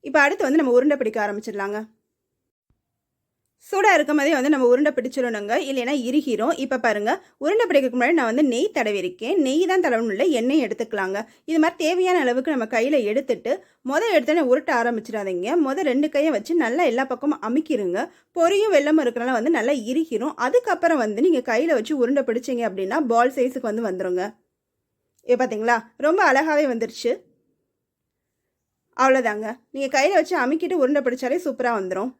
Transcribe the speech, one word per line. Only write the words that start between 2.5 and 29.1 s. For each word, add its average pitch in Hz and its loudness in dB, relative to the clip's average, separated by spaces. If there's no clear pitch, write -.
சூடா 403 2
இருக்கும் 302 2
போதே 277 2
வந்து 262 0
நம்ம 262 2
உருண்டை 285 4
பிடிச்சிடணுங்க, 233 -4
இல்லைன்னா 262 -2
இறுகிரும். 254 0
இப்போ 262 -4
பாருங்க, 214 0
உருண்டை 427 2
பிடிக்கிறதுக்கு 262 2
முன்னாடி 262 2
நான் 247 0
வந்து 254 2
நெய் 262 0
தடவிருக்கேன். 208 -4
நெய் 277 0
தான் 370 2
தடவணும் 233 0
இல்லை, 226 0
எண்ணெய் 262 2
எடுத்துக்கலாங்க. 202 -4
இது 320 0
மாதிரி 330 0
தேவையான 359 2
அளவுக்கு 262 0
நம்ம 240 -2
கையில 254 2
எடுத்துட்டு 240 -2
முத 302 0
எடுத்தோடனே 302 2
உருட்ட 285 0
ஆரம்பிச்சிடாதீங்க. 214 -4
முத 277 -2
ரெண்டு 277 0
கையை 302 2
வச்சு 269 -4
நல்லா 262 0
எல்லா 254 -2
பக்கமும் 285 -4
அமுக்கிருங்க. 233 -2
பொரியும் 392 2
வெல்லமும் 294 4
இருக்கறனால 240 -2
வந்து 285 0
நல்லா 240 0
இறுகிரும். 277 -2
அதுக்கப்புறம் 349 2
வந்து 214 0
நீங்க 302 4
கையில 277 2
வச்சு 226 -4
உருண்டை 262 2
பிடிச்சீங்க 240 -2
அப்படின்னா 190 -4
பால் 240 4
சைஸுக்கு 254 -2
வந்து 226 -4
வந்துருங்க. 180 -2
இப்போ 247 2
பாத்தீங்களா, 226 0
ரொம்ப 370 2
அழகாவே 302 2
வந்துருச்சு. 226 -4
அவ்வளோதாங்க, 233 0